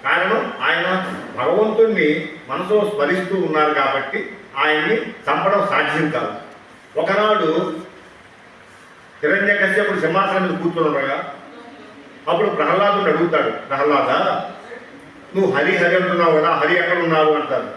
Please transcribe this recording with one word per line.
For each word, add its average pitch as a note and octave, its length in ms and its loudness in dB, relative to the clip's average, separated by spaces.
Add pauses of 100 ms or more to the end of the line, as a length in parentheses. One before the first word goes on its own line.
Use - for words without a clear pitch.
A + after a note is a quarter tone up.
కారణం, F#3 560 0
ఆయన F3+ 540 -2 (220)
భగవంతుణ్ణి F#3 920 2 (200)
మనసులో F#3 460 0
స్మరిస్తూ F#3 420 0
ఉన్నారు D#3 380 2
కాబట్టి C3+ 600 -2 (220)
ఆయన్ని D#3 440 0
చంపడం - 680 0
సాధ్యం D3+ 400 0
కాదు. - 220 -4 (680)
ఒకనాడు F#3 760 0 (1500)
హిరణ్యకశ్యపుడు G3 760 2
సింహాసనం F#3+ 420 0
మీద D#3+ 160 -2
కూర్చొని E3 300 0
ఉండగా, C#3 460 -4 (960)
అప్పుడు G3+ 200 2
ప్రహ్లాదుని F#3+ 600 2
అడుగుతాడు, D#3 420 2
"ప్రహ్లాద, C#3 600 0 (1300)
నువ్వు F#3+ 200 2
హరి, F#3+ 200 2
హరి F3 200 2
అంటున్నావు E3+ 420 2
కదా, D#3+ 160 2
హరి D#3 240 2
ఎక్కడ F3 200 0
ఉన్నారు?" D#3 320 4
అంటారు. C3+ 360 0 (100)